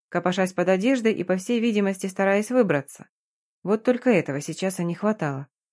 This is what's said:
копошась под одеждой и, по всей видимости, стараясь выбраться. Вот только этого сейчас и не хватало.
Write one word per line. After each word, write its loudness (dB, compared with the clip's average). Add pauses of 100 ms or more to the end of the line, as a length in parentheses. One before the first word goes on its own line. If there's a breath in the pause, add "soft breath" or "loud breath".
(100)
копошась 0
под 0
одеждой 2
и, -4
по 0
всей -2
видимости, 0
стараясь 0
выбраться. 0 (560)
Вот 0
только 2
этого 2
сейчас -6
и -2
не -2
хватало. -4 (240)